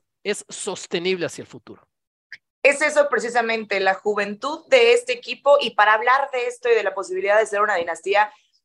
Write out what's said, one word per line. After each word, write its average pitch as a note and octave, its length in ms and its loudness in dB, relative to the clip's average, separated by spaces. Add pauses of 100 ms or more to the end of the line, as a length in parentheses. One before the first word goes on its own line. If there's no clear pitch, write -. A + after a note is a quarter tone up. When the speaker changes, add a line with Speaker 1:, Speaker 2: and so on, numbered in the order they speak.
(240)
Speaker 1:
es G3+ 260 -6
sostenible F3+ 760 -4
hacia - 180 -8
el - 40 -20
futuro. - 400 -20 (760)
Speaker 2:
Es C#4+ 180 2
eso D4 280 2
precisamente, A3+ 720 -2
la F#3+ 140 2
juventud G#3 760 -6
de A#3+ 240 6
este A#3+ 200 -2
equipo. B3 480 2
Y A#3 100 -6
para G#3 220 4
hablar B3+ 380 2
de B3 160 -4
esto A#3+ 220 -8
y A#3 40 4
de G#3+ 100 2
la F#3+ 100 -4
posibilidad F#3+ 440 0
de A3 80 4
ser G3+ 160 -2
una G#3 140 0
dinastía, F#3 560 0 (340)